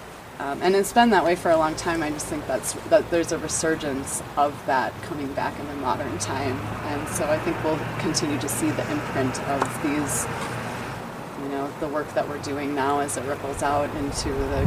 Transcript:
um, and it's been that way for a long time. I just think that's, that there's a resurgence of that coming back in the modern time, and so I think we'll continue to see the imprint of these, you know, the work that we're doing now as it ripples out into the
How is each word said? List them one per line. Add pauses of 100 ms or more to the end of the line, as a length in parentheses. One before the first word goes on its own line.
(400)
um,
and
it's
been
that
way
for
a
long
time.
I
just
think
that's, (160)
that
there's
a
resurgence (140)
of (120)
that (100)
coming
back
in
the
modern
time, (280)
and
so
I
think
we'll (200)
continue
to
see
the
imprint
of
these, (1160)
you
know, (120)
the
work
that
we're
doing
now
as
it
ripples
out
into
the